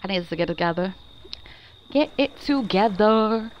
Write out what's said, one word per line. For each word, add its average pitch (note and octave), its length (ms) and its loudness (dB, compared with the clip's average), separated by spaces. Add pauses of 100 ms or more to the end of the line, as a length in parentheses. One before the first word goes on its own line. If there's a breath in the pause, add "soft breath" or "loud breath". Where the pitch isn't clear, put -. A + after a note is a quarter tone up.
I G3 40 -10
need F#3 200 -4
to E3 80 -6
get E3+ 120 0
together. F3 460 -2 (960 loud breath)
Get C#4+ 260 2
it - 240 -2
together. A3 1200 2